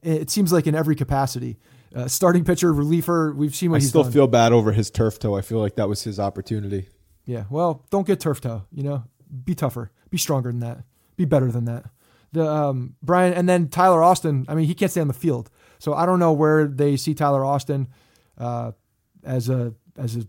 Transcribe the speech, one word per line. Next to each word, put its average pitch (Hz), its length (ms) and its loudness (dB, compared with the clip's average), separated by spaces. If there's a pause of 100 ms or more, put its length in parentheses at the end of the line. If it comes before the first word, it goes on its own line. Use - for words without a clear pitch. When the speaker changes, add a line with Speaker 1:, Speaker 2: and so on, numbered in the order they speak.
Speaker 1:
It 156 260 -2
seems 185 240 2
like 165 140 2
in 151 80 2
every 156 200 0
capacity, 131 600 -4 (380)
uh, 123 120 -6
starting 175 360 4
pitcher, 175 280 2
reliever, 160 640 0
we've 143 220 -4
seen 175 160 0
what 123 60 2
Speaker 2:
I - 20 4
Speaker 1:
he's 139 100 2
Speaker 2:
still 147 140 4
Speaker 1:
done. 123 80 0
Speaker 2:
feel 139 160 6
bad 117 260 6
over 110 180 4
his 104 200 0
turf 110 260 0
toe. 104 180 -2
I 98 60 -2
feel 113 180 -4
like 104 180 -2
that 104 120 0
was 104 140 -4
his 104 160 -8
opportunity. 101 720 -6 (360)
Speaker 1:
Yeah, 117 240 -8
well, 156 400 -4
don't 196 160 0
get 196 140 0
turf 147 220 -2
toe, 113 300 -8
you 139 120 -8
know? 139 200 -6 (400)
Be 180 120 -4
tougher. 120 360 -6 (200)
Be 185 80 -4
stronger 127 320 -2
than 120 80 -6
that. 120 240 -10 (320)
Be 180 100 -2
better 131 260 2
than 117 140 -4
that. 117 200 -8 (480)
The, 160 140 0
um, 139 540 -2
Brian, 180 320 2
and 180 160 0
then 175 200 2
Tyler 180 340 4
Austin, 160 440 2
I 147 80 -6
mean, 160 100 2
he 175 100 -2
can't 196 160 0
stay 175 100 -2
on 151 60 0
the 131 60 -2
field. 123 360 -4 (300)
So 147 140 -4
I 160 120 0
don't 180 140 2
know 165 140 4
where 151 340 4
they 143 300 0
see 156 160 -2
Tyler 139 320 0
Austin, 139 420 -2 (500)
uh, 120 340 -8 (520)
as 127 260 -4
a, 120 240 -2 (240)
as 117 200 -6
a - 120 -4